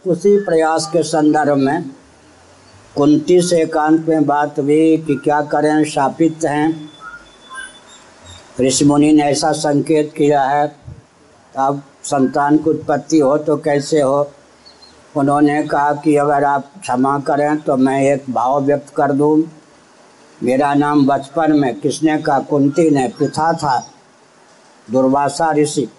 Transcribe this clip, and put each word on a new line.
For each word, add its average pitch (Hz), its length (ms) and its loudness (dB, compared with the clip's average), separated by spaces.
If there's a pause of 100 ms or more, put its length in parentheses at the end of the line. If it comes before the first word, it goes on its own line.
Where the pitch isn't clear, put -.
उसी 196 300 2
प्रयास 160 560 0
के 165 100 0
संदर्भ 151 540 2
में 135 340 -2 (1040)
कुंती 151 460 4
से 170 200 0
एकांत 160 460 0
में 156 180 2
बात 143 320 -2
हुई 156 380 2
कि 156 180 -4
क्या 147 280 0
करें, 151 420 0
शापित 156 600 -2
हैं, 151 460 -4 (1700)
ऋषि 131 240 0
मुनि 147 280 4
ने 151 100 4
ऐसा 147 300 0
संकेत 151 640 0
किया 147 260 2
है, 147 340 -2 (840)
अब 139 240 -2 (220)
संतान 143 520 0
की 151 140 0
उत्पत्ति 151 480 -2
हो 143 200 2
तो 151 180 -2
कैसे 143 440 -2
हो? 143 300 0 (840)
उन्होंने 147 460 2
कहा 147 300 0
कि 147 240 0
अगर 143 280 2
आप 139 260 -2 (100)
क्षमा 135 380 -2
करें 147 420 -2
तो 151 160 -2
मैं 135 260 0
एक 135 280 0
भाव 131 340 0
व्यक्त 143 260 -2
कर 143 220 0
दूं। 151 300 2 (1000)
मेरा 135 320 0
नाम 143 320 2
बचपन 151 460 0
में 139 280 0
किसने 151 380 -2
कहा? 151 200 -2
कुंती 143 520 0
ने, 131 180 0
पृथा 156 440 -2
था, 147 340 -4 (1040)
दुर्वासा 139 640 0
ऋषि। 147 360 0 (100)